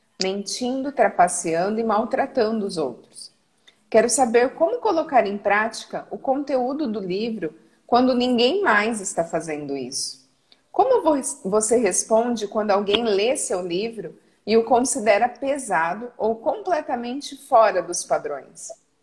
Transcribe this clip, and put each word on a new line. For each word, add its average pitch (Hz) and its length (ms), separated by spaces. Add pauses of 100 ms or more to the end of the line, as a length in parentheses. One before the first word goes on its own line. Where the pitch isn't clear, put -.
(220)
mentindo, 247 720
trapaceando 185 880
e 233 40
maltratando 226 840
os 180 120
outros. - 540 (580)
Quero 226 200
saber 240 440
como 427 260
colocar 311 480
em 202 100
prática 208 720
o 196 80
conteúdo 277 720
do 214 120
livro 196 540 (320)
quando 254 300
ninguém 247 460
mais 214 400
está 180 220
fazendo 151 520
isso. - 520 (440)
Como 466 320
vo-, 302 180 (220)
você 214 340
responde 220 680
quando 214 240
alguém 208 320
lê 220 320
seu 196 300
livro 185 500 (300)
e 220 120
o 226 60
considera 233 640
pesado 233 880
ou 220 180
completamente 285 1040 (100)
fora 208 340
dos 175 220
padrões? 147 640 (340)